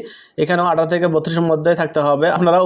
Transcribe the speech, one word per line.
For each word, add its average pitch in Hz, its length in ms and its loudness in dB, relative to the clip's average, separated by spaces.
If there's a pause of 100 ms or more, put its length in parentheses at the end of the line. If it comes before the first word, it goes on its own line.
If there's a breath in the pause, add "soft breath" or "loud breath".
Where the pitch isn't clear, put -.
(420 loud breath)
এখানেও 175 300 0
আঠারো 160 200 0
থেকে 175 220 0
বত্রিশের 165 360 -2
মধ্যে 156 200 0 (100)
থাকতে 156 260 -2
হবে। 147 200 2 (100)
আপনারা 175 280 2